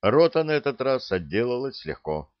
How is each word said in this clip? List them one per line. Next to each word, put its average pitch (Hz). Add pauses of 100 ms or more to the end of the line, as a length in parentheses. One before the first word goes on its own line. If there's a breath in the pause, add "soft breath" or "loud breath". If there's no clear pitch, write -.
рота 160
на 156
этот 143
раз 131
отделалась 117
легко. 76